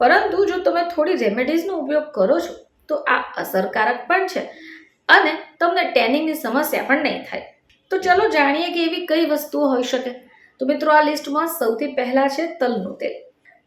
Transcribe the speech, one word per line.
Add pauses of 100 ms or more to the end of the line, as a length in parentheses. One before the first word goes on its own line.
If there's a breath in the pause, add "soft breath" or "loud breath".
પરંતુ
જો
તમે
થોડી
રેમેડીઝનો
ઉપયોગ
કરો
છો (300)
તો (120)
આ (240)
અસરકારક
પણ
છે (600 loud breath)
અને (280)
તમને
ટેનિંગની
સમસ્યા
પણ
નહીં
થાય. (440)
તો
ચલો
જાણીએ
કે
એવી
કઈ
વસ્તુઓ
હોઈ
શકે. (480 soft breath)
તો
મિત્રો,
આ
લિસ્ટમાં
સૌથી
પહેલા
છે
તલનું
તેલ. (500 soft breath)